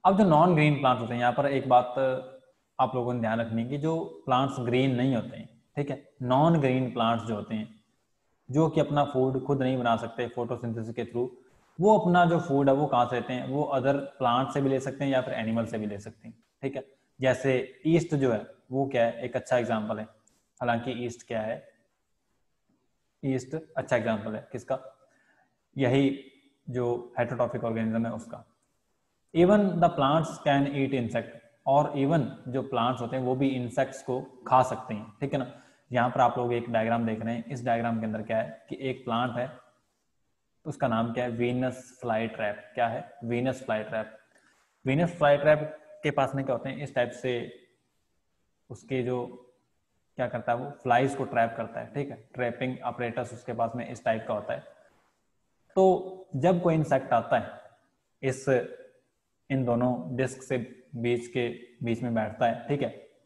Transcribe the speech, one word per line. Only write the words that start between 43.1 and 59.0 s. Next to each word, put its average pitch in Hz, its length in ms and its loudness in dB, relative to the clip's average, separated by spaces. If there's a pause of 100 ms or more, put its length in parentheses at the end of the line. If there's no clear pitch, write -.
Venus 123 380 -2
fly 107 200 -2
trap। 110 340 -8 (680)
Venus 160 320 0
fly 143 200 6
trap 151 420 2 (240)
के 147 80 0
पास 135 240 0
में 135 100 -2
क्या 131 100 -2
होते 135 140 -8
हैं, 131 140 -10
इस 131 120 -12
type 123 180 0
से 127 200 -4 (1400)
उसके 127 340 -6
जो 123 220 -4 (920)
क्या 123 100 -2
करता 120 240 -4
है 120 60 0
वो 135 120 -8 (140)
Flies 127 320 4
को 131 100 -4
trap 113 320 0
करता 113 220 -8
है, 117 140 -12
ठीक 143 160 -6
है, 123 60 -12 (200)
Trapping 123 420 -4 (100)
apparatus 117 460 -6
उसके 113 200 -12
पास 113 220 -2
में 120 140 -8
इस 120 160 -14
type 110 220 0
का 117 60 -2
होता 104 200 -4
है। 143 100 -8 (1120)
तो - 640 2
जब 170 260 2
कोई 165 120 2
insect 139 380 2
आता 117 260 2
है 107 120 -6 (720)
इस, 131 220 -4 (1040)